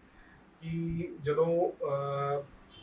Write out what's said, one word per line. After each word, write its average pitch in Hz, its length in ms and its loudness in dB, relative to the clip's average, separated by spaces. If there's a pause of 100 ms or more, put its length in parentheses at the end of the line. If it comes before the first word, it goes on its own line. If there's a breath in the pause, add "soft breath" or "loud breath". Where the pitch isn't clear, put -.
(640 soft breath)
ਕਿ 165 460 -4 (140)
ਜਦੋਂ, 165 480 4
ਅਹ, 143 720 -2 (380)